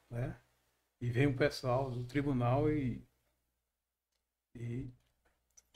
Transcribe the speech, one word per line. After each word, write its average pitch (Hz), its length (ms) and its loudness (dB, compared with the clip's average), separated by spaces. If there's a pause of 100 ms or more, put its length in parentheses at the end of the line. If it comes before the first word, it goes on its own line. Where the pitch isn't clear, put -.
(100)
né? 123 240 -4 (680)
E 123 100 -2
vem 143 160 4
o 139 80 2
pessoal 131 560 0
do 123 140 -6
tribunal 139 680 2
e, 143 320 -2 (1500)
e 120 340 -6 (880)